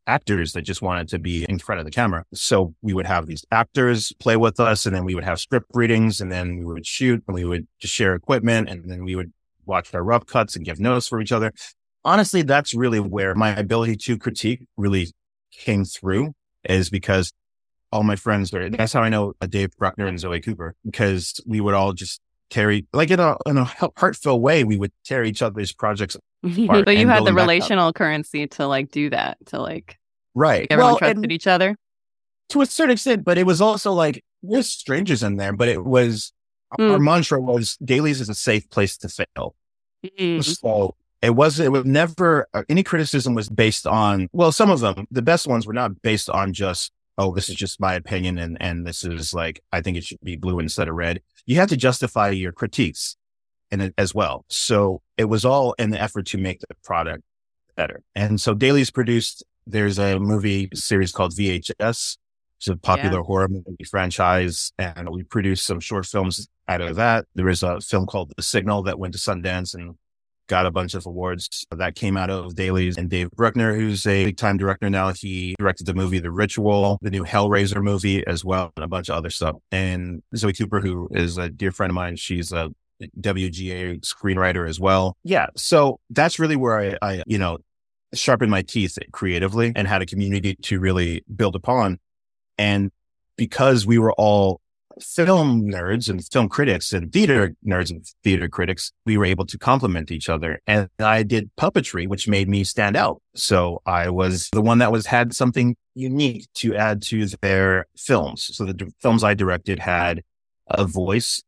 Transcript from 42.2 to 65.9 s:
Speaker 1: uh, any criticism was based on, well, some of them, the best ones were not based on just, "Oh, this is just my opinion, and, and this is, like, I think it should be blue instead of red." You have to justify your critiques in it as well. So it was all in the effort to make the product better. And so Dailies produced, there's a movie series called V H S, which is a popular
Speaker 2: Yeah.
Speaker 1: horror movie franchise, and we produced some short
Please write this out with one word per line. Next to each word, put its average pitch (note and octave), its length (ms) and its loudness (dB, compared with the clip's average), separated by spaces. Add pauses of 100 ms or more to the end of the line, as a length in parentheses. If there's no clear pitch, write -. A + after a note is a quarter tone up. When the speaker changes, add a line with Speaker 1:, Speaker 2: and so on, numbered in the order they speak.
Speaker 1:
uh, G2+ 160 -2
any F3 120 4
criticism C#3+ 520 0
was G#2+ 160 -2
based A2 360 2
on, G2+ 460 2
well, F3 180 4
some G3+ 200 4
of D#3 100 4
them, G2+ 300 -2
the B2+ 100 -2
best E3 260 2
ones A#2 200 0
were G#2+ 80 -8
not A2+ 260 -4
based A2 300 0
on G2 240 -2
just, F#2 360 -4 (280)
"Oh, F#2+ 160 0
this F#2+ 160 -4
is F2+ 60 -8
just - 220 -8
my F#2+ 140 0
opinion, F2+ 460 -4
and, E2 200 -8
and E2+ 280 -4
this E2+ 180 -10
is, E2 300 -6
like, E2 260 -6 (100)
I F2 120 -2
think F2+ 160 -4
it E2 60 -10
should - 200 -16
be F2+ 120 -8
blue F2+ 220 -4
instead D#2 300 -2
of D#2+ 60 -6
red." E2+ 260 -4 (240)
You B2 120 2
have F#3+ 120 4
to D3 80 0
justify B2 540 0
your F#2 220 -4
critiques - 640 -4 (540)
in G2 120 -4
it F#2+ 160 -6
as F#2+ 160 0
well. E2+ 340 -2
So G2+ 540 0 (160)
it A2 80 2
was G#2+ 180 0
all B2+ 340 2
in G#2+ 120 0
the A2 100 -2
effort G#2 280 -4
to G2 100 -6
make F#2+ 220 -4
the - 220 -16
product E2 400 -4 (540)
better. - 240 -4 (140)
And G#2 260 0
so A2+ 140 0
Dailies C3 360 4
produced, A#2 540 -2 (220)
there's G2+ 320 0
a G2 200 0
movie G2+ 540 0
series F#2+ 400 0
called F2+ 240 -2
V G2+ 140 0
H F#2 280 -4
S, - 380 -4 (400)
which - 120 -8
is F#2+ 40 -2
a E2+ 40 -2
popular F#2 420 -2
Speaker 2:
Yeah. E2+ 60 -4
Speaker 1:
horror F#2+ 240 0
movie F#2 420 -10
franchise, F2+ 880 0
and F2 320 -8
we F2+ 120 -10
produced F#2+ 440 -2
some F2 140 -4
short F#2+ 260 -6